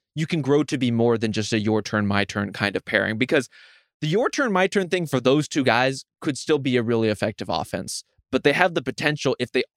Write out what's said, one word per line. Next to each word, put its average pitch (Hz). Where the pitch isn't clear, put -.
you 156
can 170
grow 143
to 147
be 123
more 117
than 110
just 107
a 113
your 107
turn, 107
my 101
turn 101
kind 101
of -
pairing, -
because 127
the 151
your 226
turn, 254
my 185
turn 190
thing 175
for 131
those 135
two 143
guys 127
could 143
still 156
be 127
a 123
really 113
effective 104
offense. -
But -
they 143
have 175
the 160
potential, 139
if 123
they 127